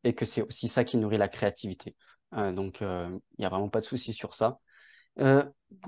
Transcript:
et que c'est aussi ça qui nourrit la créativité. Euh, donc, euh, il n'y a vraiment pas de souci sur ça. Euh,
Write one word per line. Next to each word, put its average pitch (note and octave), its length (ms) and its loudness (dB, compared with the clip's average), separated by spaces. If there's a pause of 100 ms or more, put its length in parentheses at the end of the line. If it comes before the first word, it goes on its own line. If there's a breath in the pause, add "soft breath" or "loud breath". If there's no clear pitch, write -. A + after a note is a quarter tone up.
et A#2+ 120 4
que - 100 -2
c'est A2+ 180 -2
aussi - 260 -4
ça B2 140 2
qui A#2+ 140 0
nourrit A2 200 2
la G2+ 120 4
créativité. - 680 -4 (400 soft breath)
Euh, G2+ 160 0
donc, F#2+ 320 -4
euh, F2+ 260 -4 (300)
il - 40 -4
n'y - 20 -2
a F#2+ 40 0
vraiment F#2+ 200 -2
pas G#2+ 120 2
de A2 40 -10
souci - 280 -6
sur - 220 -8
ça. A#2 240 0 (640 soft breath)
Euh, C#3 240 8 (440)